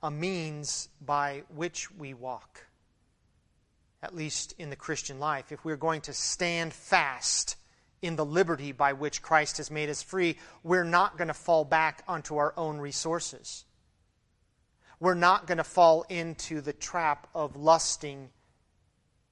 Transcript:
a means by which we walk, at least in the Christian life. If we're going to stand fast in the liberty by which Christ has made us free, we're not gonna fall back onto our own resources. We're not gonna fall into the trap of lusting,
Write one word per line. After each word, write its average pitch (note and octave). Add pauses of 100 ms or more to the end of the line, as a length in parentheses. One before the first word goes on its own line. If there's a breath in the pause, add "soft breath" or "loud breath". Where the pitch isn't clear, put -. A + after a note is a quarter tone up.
a D#3
means D#3 (100)
by C#3+ (100)
which E3
we D3+
walk, B2 (1400)
at -
least D#3
in E3
the C#3
Christian C#3+
life. C#3+
If C#3+
we're D#3
going D#3
to C#3+
stand E3+
fast - (460 soft breath)
in E3+
the D3+
liberty D3+
by C#3
which C#3+
Christ D3+
has D3+
made D3+
us D3
free, F3 (260 loud breath)
we're F3
not F3
gonna D#3+
fall D#3+
back D#3
onto D#3
our D3
own D#3
resources. D3 (1400 soft breath)
We're F3+
not F3
gonna E3
fall E3
into E3
the C#3+
trap D#3+
of D3
lusting, D3 (1040)